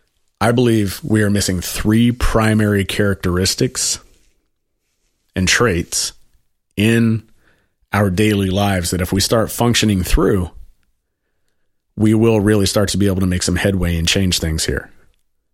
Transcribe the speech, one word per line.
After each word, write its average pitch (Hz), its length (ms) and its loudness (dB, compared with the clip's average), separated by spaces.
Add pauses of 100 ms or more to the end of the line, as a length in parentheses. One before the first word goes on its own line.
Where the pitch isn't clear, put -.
(440)
I 117 100 2
believe 113 500 0
we 107 200 0
are 101 80 2
missing 98 320 -2
three 117 500 2
primary 107 720 0
characteristics 95 1120 -2 (1400)
and 92 140 -2
traits - 640 -2 (640)
in 113 500 0 (680)
our 101 160 2
daily 101 400 0
lives 95 400 0
that 90 100 -2
if 87 100 -4
we 98 120 0
start 113 280 0
functioning 110 520 0
through, 101 480 0 (1500)
we 110 180 2
will 110 260 4
really 101 260 2
start 101 240 0
to 92 80 -2
be 101 100 2
able 95 100 0
to 95 80 0
make 90 160 -2
some 90 140 -2
headway 87 400 0
and 82 100 -2
change 95 320 0
things 80 280 -4
here. - 220 -6 (640)